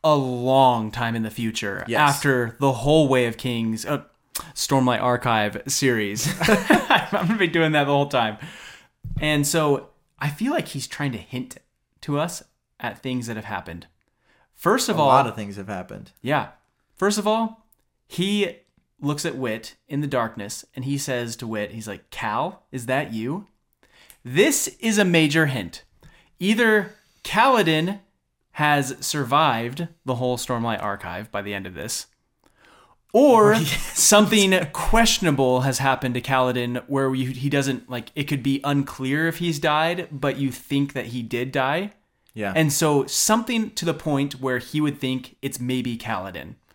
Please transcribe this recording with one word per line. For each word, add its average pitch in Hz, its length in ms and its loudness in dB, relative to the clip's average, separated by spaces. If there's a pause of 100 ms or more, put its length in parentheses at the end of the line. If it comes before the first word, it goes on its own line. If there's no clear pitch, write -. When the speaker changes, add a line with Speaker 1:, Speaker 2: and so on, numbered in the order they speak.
Speaker 1:
a 156 120 4
long 127 760 4
time 117 240 -4
in 113 80 -2
the 110 80 -4
future 110 580 -4
Speaker 2:
Yes. 117 120 2 (160)
Speaker 1:
after 127 420 0
the 139 140 2
whole 143 360 4
Way 127 180 4
of 110 100 -4
Kings, 113 480 -4
uh, 143 180 -4 (520)
Stormlight 127 480 2
Archive 113 640 0
series. 113 600 0 (140)
<laughs> 165 80 0
I'm 214 800 2
gonna 214 120 0
be 190 80 2
doing 160 260 2
that 147 120 4
the 143 80 0
whole 143 160 2
time. 110 300 0 (840)
And 151 260 2
so 147 440 0 (280)
I 147 100 -2
feel 220 240 -4
like 240 160 -2
he's - 180 -8
trying 143 260 -6
to 110 60 -8
hint 127 400 -10 (440)
to 143 160 -2
us 170 240 -4 (360)
at 110 240 -10
things 127 240 -4
that 113 100 -8
have 113 80 -10
happened. 87 420 -10 (680)
First 233 340 0
of 196 80 0
Speaker 2:
A 160 40 2
Speaker 1:
all, 143 80 6
Speaker 2:
lot 131 180 6
of 110 80 -6
things 101 220 -10
have 98 120 -10
happened. 90 440 -12 (100)
Speaker 1:
Yeah. 131 260 -2 (480)
First 202 220 0
of 202 80 -2
all, 220 400 -2 (400)
he 196 500 -2 (440)
looks 147 260 -2
at 135 100 -6
Wit 113 400 -6 (120)
in 143 120 -4
the 151 60 -2
darkness 113 580 -6 (100)
and 127 100 -8
he 139 140 -2
says 120 380 -6
to 123 100 -10
Wit, 107 260 -6
he's 110 160 -12
like, 98 220 -14
"Cal, 123 600 -6
is 123 160 -10
that 131 260 -2
you?" 127 340 -6 (760)
This 170 460 2 (120)
is 220 180 2
a 202 60 6
major 160 420 4
hint. 117 380 -6 (540)
Either 214 560 2 (300)
Kaladin 196 760 2 (520)
has 143 480 0
survived 139 880 0 (160)
the 127 120 -2
whole 123 200 -2
Stormlight 117 460 -4
Archive 98 500 -8
by 101 80 -4
the 101 140 -6
end 98 120 -8
of 92 60 -12
this, 85 340 -8 (1080)
or 220 400 8
Speaker 2:
<laughs> - 0 -
Oh, 226 40 4
yes. - 400 -2
Speaker 1:
something 202 720 6
questionable 139 920 2
has 131 160 0
happened 131 360 0
to 123 60 -6
Kaladin 123 640 0
where 135 220 0
we, 131 180 -2
he 135 220 -4
doesn't, 135 400 -2
like, 120 260 -10
it 147 100 -4
could 143 180 -4
be 139 220 0
unclear 143 640 -2
if 160 100 -4
he's 165 200 -2
died, 160 540 0
but 139 240 -2
you 135 160 -2
think 139 400 -2
that 131 140 -6
he 120 160 -6
did 120 300 -4
die. 147 400 -2 (420)
Speaker 2:
Yeah. 101 200 -4
Speaker 1:
And 156 180 2
so 143 340 2
something 226 640 0
to - 140 -8
the 165 80 0
point 139 460 -2
where 127 180 -2
he 151 220 -4
would 143 180 -2
think 131 420 -6
it's 135 180 -6
maybe 123 380 -4
Kaladin. 95 580 -8 (200)